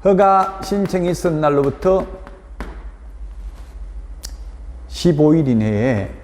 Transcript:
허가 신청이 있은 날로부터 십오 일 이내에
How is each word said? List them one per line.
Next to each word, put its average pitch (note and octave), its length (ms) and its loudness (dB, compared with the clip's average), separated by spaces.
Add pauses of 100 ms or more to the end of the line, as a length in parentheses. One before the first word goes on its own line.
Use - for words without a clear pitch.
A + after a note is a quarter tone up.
허가 F#3+ 580 4
신청이 F#3 480 0
있은 D#3+ 320 0
날로부터 C#3+ 640 2 (2750)
십오 D3+ 460 2
일 D#3+ 140 2
이내에 G#2+ 640 0 (120)